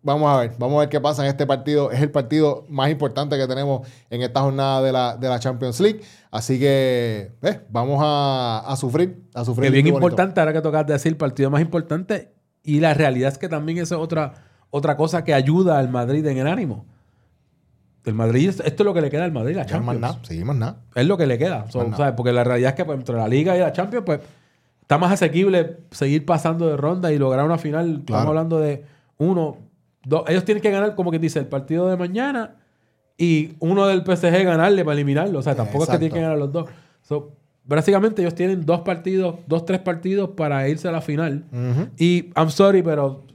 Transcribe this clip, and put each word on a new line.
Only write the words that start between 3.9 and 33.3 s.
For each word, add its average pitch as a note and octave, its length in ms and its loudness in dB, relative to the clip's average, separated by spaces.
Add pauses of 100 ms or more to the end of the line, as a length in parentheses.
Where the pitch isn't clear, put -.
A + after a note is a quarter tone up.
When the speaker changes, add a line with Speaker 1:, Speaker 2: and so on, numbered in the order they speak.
Speaker 1:
en A#2+ 120 -4
esta B2 200 -2
jornada C3+ 400 0
de C3 100 2
la, B2 260 0
de B2+ 120 -4
la B2 100 0
Champions B2 400 -4
League. G#3+ 220 2 (300)
Así B2 280 -2
que, B2 720 0 (100)
eh, F3+ 180 -2 (100)
vamos B2 340 -2
a, C3+ 640 0
a C3+ 80 -4
sufrir, C#3+ 480 -2 (100)
a A#2+ 120 -6
sufrir B2 180 0
Speaker 2:
Que C#3 40 4
Speaker 1:
el C#3 60 4
Speaker 2:
bien C#3 120 6
Speaker 1:
bonito. C#3+ 120 4
Speaker 2:
importante, F3+ 420 2
ahora D#3 140 2
que D#3+ 80 0
tocas D#3 240 0
decir, D3 260 0
el D#3 60 -4
partido C3+ 320 0
más C#3+ 120 2
importante. E3+ 680 -4 (320)
Y D3+ 160 2
la D#3+ 140 4
realidad C#3 380 2
es C#3 60 -12
que F#3 120 -8
también D#3+ 280 -4
eso E3+ 180 -4
es D#3 60 -4
otra, D#3+ 320 -4 (360)
otra C#3+ 280 0
cosa E3 260 0
que E3 100 2
ayuda D3+ 460 4
al C3 100 0
Madrid B2+ 360 -2
en C3+ 120 0
el C3 100 0
ánimo. D#3 380 -4 (1200)
El A2+ 80 -4
Madrid, A2+ 360 2
esto F#3+ 160 -6
es D3 200 0
lo G3+ 80 0
que E3 80 0
le C#3+ 80 0
queda C#3+ 140 -2
al E3+ 80 -2
Madrid, C3+ 240 -4
la E3+ 100 -6
Speaker 1:
Ya - 140 -4
más A#2+ 160 -4
Speaker 2:
Champions. A2 60 -4
Speaker 1:
nada, A#2+ 200 -4
sí, E3 220 -8
más C#3+ 120 -2
nada. D3+ 220 -4 (160)
Speaker 2:
Es B2+ 140 2
lo F#3+ 100 2
que E3 80 2
le B2 140 0
queda. C#3+ 320 -2
So, B2+ 80 -4
Speaker 1:
Más A#2+ 80 0
nada. G#2+ 100 -4
Speaker 2:
¿sabes? C#3 180 0
Porque A#2+ 180 0
la B2 100 2
realidad B2 280 2
es C3 40 -4
que, F3+ 100 -4
pues, D3 140 -6
entre B2 160 -6
la A2 120 -2
Liga D3+ 280 2
y F3+ 60 2
la D#3 120 2
Champions, G3+ 320 -4
pues, D3+ 140 -2 (640)
está D3+ 180 2
más F3+ 120 2
asequible F3+ 680 2 (120)
seguir C#3 340 0
pasando E3 440 0
de D3+ 100 0
ronda E3 340 0
y D3 60 2
lograr C3+ 280 2
una E3 120 2
final. D#3 300 -2
Estamos D3 180 -4
Speaker 1:
Claro. A#2 240 0
Speaker 2:
hablando D#3+ 300 0
de D3 240 -2 (340)
uno, E3 400 0 (460)
dos. D3+ 240 0
Ellos F3+ 180 0
tienen G#3 160 0
que G#3+ 80 2
ganar, G3+ 240 0
como F3+ 160 -2
quien E3 120 -2
dice, D#3+ 180 -2
el A#2+ 80 -6
partido D#3 400 -2
de F#3 100 0
mañana A3 580 -6 (600)
y E3 420 0